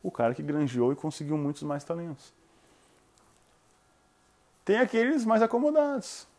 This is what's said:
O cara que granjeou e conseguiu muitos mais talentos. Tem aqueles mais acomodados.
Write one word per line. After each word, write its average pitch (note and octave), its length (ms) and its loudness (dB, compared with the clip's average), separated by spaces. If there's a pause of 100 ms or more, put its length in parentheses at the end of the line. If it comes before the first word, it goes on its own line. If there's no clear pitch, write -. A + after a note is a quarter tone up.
O F#3 60 -4
cara A#2+ 240 0
que D3+ 80 -8
granjeou C#3 500 0
e C#3+ 40 0
conseguiu D3+ 420 -6
muitos C#3+ 260 -4
mais C#3+ 200 -6
talentos. E3+ 500 -10 (2250)
Tem G#3+ 160 2
aqueles B3 460 2
mais A3 160 4
acomodados. C#4 840 0 (120)